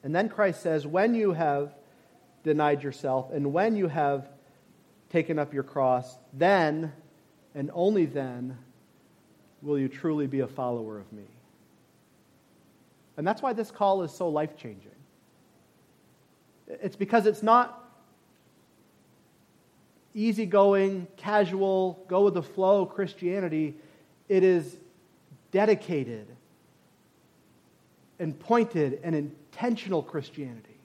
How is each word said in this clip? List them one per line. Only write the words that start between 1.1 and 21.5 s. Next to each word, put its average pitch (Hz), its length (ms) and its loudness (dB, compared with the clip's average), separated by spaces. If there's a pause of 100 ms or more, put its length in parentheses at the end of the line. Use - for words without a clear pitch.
you 208 200 0
have 143 400 -2 (680)
denied 147 400 2
yourself 131 480 -4
and 143 220 -2
when 214 220 2
you 190 120 0
have 143 400 -2 (840)
taken 165 260 0
up 143 160 -4
your 139 80 -2
cross, 127 560 0 (160)
then 160 580 2 (640)
and 143 200 -8
only 180 340 2
then 127 500 -8 (1040)
will 143 160 -2
you 135 100 0
truly 151 380 -2
be 135 140 -4
a 127 80 0
follower 120 500 -6
of 98 160 -18
me." 104 120 -18 (1900)
And 151 120 -4
that's 220 160 -2
why 247 100 -2
this 214 160 -6
call 196 320 0
is 156 100 -6
so 175 180 -4
life-changing. 131 600 -6 (1800)
It's - 280 -10
because 208 320 2
it's 214 160 0
not 233 340 4 (2500)
easygoing, 196 920 4 (100)
casual, 190 880 0